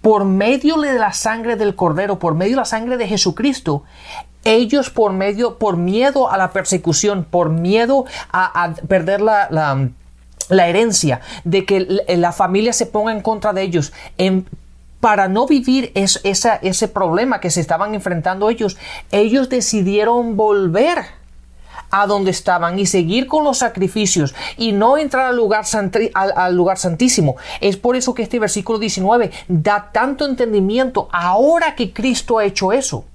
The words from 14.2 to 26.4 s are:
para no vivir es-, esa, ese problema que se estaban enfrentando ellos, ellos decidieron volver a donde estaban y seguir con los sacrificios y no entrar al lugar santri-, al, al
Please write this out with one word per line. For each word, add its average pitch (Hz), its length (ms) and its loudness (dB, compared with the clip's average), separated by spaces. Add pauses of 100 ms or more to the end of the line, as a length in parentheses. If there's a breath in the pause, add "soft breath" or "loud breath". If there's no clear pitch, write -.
para 202 260 4
no 214 180 0
vivir 262 480 2
es-, 196 300 0
esa, 196 320 2
ese 190 320 -2
problema 196 540 0
que 175 100 -2
se 175 80 -2
estaban 175 340 -2
enfrentando 190 560 -2
ellos, 226 280 -2 (340 loud breath)
ellos 226 380 2
decidieron 220 880 0
volver 214 800 0 (720 loud breath)
a 202 160 2
donde 196 240 0
estaban 175 480 -2
y 196 60 0
seguir 190 420 0
con 302 160 0
los 277 160 0
sacrificios 190 760 -2 (220 loud breath)
y 226 140 -2
no 226 260 4
entrar 262 280 0
al 247 100 0
lugar 214 300 0
santri-, 202 480 -2
al, 190 220 0
al 180 200 0